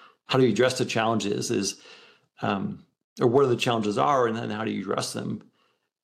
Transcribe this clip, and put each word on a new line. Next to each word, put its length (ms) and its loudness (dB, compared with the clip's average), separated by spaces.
how 140 2
do 60 6
you 60 4
address 280 2
the 60 0
challenges 640 -2
is, 280 -2
um, 420 -4
or 60 4
what 180 4
are 40 2
the 60 2
challenges 420 0
are 300 2
and 80 -2
then 140 -6
how 160 -6
do 60 -4
you 100 -6
address 320 -6
them, 300 -8